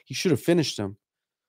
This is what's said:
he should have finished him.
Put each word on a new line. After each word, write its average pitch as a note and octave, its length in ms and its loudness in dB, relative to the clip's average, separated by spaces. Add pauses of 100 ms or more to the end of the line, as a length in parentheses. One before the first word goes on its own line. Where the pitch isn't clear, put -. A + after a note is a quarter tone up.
he C3 80 -12
should F#3 160 0
have D3 100 2
finished E3+ 380 0
him. G2+ 180 -6 (520)